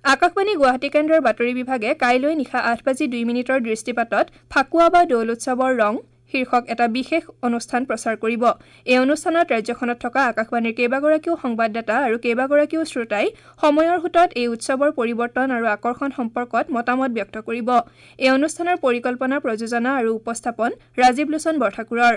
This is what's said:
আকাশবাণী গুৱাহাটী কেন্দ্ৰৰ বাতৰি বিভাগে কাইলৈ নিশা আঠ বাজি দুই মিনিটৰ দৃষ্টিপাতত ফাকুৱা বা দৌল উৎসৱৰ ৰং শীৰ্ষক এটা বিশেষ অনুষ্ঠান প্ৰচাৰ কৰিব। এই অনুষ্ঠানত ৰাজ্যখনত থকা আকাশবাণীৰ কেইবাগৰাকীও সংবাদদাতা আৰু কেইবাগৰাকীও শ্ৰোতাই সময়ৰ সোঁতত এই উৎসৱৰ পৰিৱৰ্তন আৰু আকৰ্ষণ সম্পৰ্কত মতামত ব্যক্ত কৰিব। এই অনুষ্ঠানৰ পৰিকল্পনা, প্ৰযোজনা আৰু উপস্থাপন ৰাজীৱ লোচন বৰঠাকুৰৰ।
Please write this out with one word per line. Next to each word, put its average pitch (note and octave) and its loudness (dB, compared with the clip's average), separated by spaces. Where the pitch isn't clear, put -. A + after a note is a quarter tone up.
আকাশবাণী F4 2
গুৱাহাটী C4 2
কেন্দ্ৰৰ D#4 4
বাতৰি A#3+ 0
বিভাগে B3 -4
কাইলৈ B3+ 2
নিশা B3+ -2
আঠ A#3 0
বাজি C4+ 0
দুই A#3 -4
মিনিটৰ B3 0
দৃষ্টিপাতত A3+ -2
ফাকুৱা E4 4
বা F4 8
দৌল A3+ 0
উৎসৱৰ C4 -2
ৰং G#3+ 2
শীৰ্ষক B3+ 0
এটা A#3+ 0
বিশেষ C4 -2
অনুষ্ঠান A#3+ -2
প্ৰচাৰ A3 -4
কৰিব। A3+ -2
এই B3+ 4
অনুষ্ঠানত E4 0
ৰাজ্যখনত A#3+ -4
থকা B3 -2
আকাশবাণীৰ A3+ -2
কেইবাগৰাকীও G#3 0
সংবাদদাতা A3+ -2
আৰু A3+ 2
কেইবাগৰাকীও D4 2
শ্ৰোতাই A3+ -2
সময়ৰ D#4+ 4
সোঁতত F4 4
এই A#3+ 0
উৎসৱৰ C#4 0
পৰিৱৰ্তন A#3+ -2
আৰু A#3 -2
আকৰ্ষণ A#3+ -4
সম্পৰ্কত A#3+ -4
মতামত B3+ -2
ব্যক্ত G3+ -8
কৰিব। A#3 -4
এই C4 4
অনুষ্ঠানৰ E4+ 0
পৰিকল্পনা, B3+ -2
প্ৰযোজনা A#3 -2
আৰু A3+ 0
উপস্থাপন A#3 -4
ৰাজীৱ B3+ 4
লোচন D#4+ -2
বৰঠাকুৰৰ। A#3 0